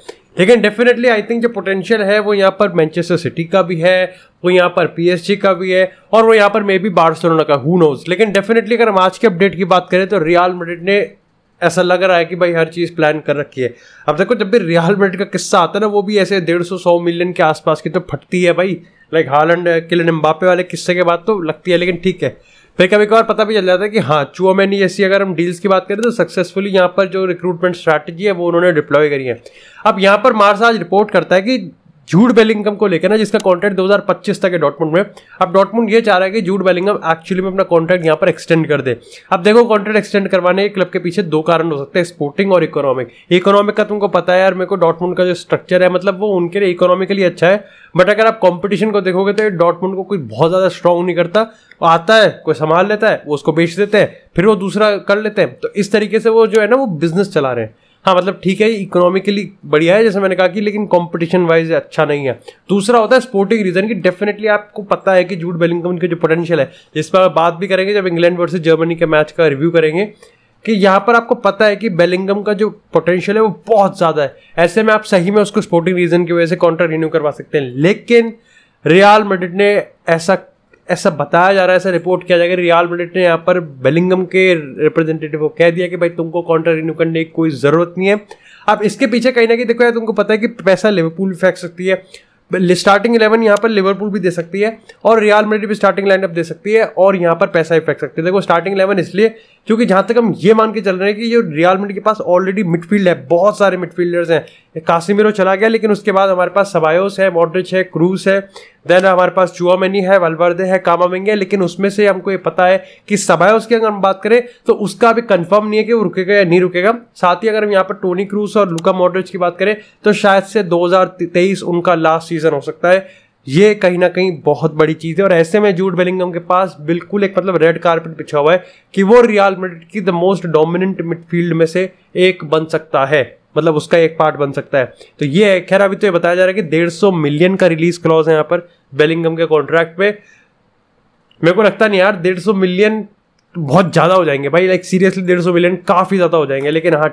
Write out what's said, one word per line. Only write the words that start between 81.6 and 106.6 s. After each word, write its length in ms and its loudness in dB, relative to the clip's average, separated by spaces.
रहा 80 2
है, 40 4
ऐसा 120 -2
रिपोर्ट 380 -2
किया 100 4
जाएगा, 180 0
रियल 320 2
मैड्रिड 280 -6
ने 80 0
यहाँ 140 2
पर 220 0
बेलिंगम 680 0
के 280 2
रिप्रेजेंटेटिव 560 -2
को 100 -2
कह 220 2
दिया 160 -4
कि 100 -8
भाई 120 -2
तुमको 320 -6
कॉन्ट्रैक्ट 360 0
रिन्यू 160 -4
करने 300 -2
की 80 -18
कोई 200 -2
ज़रूरत 460 0
नहीं 120 0
है। 100 2
अब 160 2
इसके 240 0
पीछे 240 0
कहीं 160 2
ना 80 2
कहीं 100 -2
देखो 180 0
यार, 100 2
तुमको 200 -4
पता 200 0
है 60 0
कि 80 -2
पैसा 420 0
लिवरपूल 400 -2
भी 60 -6
फेंक 220 -2
सकती 300 -10
है, 140 -2
स्टार्टिंग 640 2
इलेवन 280 2
यहाँ 200 4
पर 60 2
लिवरपूल 400 -2
भी 100 -4
दे 120 -2
सकती 300 -8
है 160 -4
और 160 4
रियल 260 4
मैड्रिड 240 -2
भी 60 -4
स्टार्टिंग 320 0
लाइनअप 220 2
दे 140 -4
सकती 300 -8
है 120 4
और 300 2
यहाँ 200 0
पर 120 0
पैसा 280 0
भी 60 2
फेंक 180 -4
सकती 220 -8
है। 40 -2
देखो 160 0
स्टार्टिंग 340 0
इलेवन 240 0
इसलिए 340 0
क्योंकि 180 2
जहाँ 220 2
तक 100 0
हम 200 2
ये 160 4
मान 200 0
के 80 -6
चल 140 -2
रहे 140 -2
हैं 100 -4
कि 100 -4
जो 120 2
रियल 360 0
मैड्रिड 160 -6
के 60 -10
पास 180 -2
already 360 0
मिडफील्ड 420 0
है, 200 -2
बहुत 300 2
सारे 200 2
मिडफील्डर्स 520 -4
हैं। 160 0
कासिमिरो 540 0
चला 240 0
गया 140 0
लेकिन 220 0
उसके 200 -2
बाद 180 2
हमारे 200 0
पास 240 -2